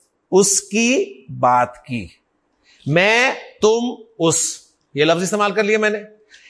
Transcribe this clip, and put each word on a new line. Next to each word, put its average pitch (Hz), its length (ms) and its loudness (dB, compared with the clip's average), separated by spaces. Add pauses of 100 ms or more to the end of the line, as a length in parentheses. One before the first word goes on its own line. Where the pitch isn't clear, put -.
(320)
اس 196 300 2
کی 247 680 -2
بات 123 560 0
کی۔ 113 220 -10 (800)
میں، 214 480 2 (280)
تم، 226 420 0 (160)
اس، 165 400 -2 (340)
یہ 143 120 0
لفظ 170 180 2
استعمال 208 280 -2
کر 208 120 0
لیا 214 160 0
میں 214 100 0
نے۔ 208 100 -4 (500)